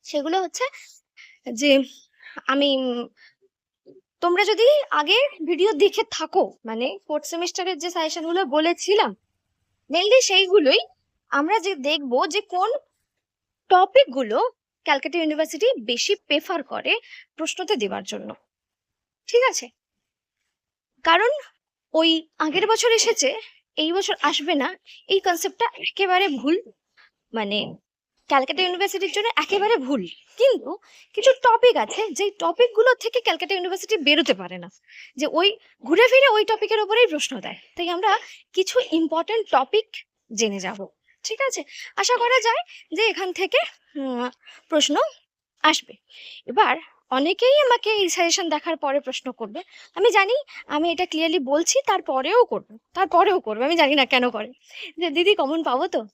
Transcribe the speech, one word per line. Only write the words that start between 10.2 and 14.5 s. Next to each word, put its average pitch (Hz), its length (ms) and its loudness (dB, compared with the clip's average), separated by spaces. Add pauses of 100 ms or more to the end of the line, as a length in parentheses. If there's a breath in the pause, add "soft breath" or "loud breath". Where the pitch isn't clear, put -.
সেইগুলোই 381 600 4 (480)
আমরা 320 300 0
যে 381 160 -4
দেখব 285 520 -2
যে 381 140 -4
কোন 403 300 -2 (960)
টপিকগুলো 359 840 4 (340)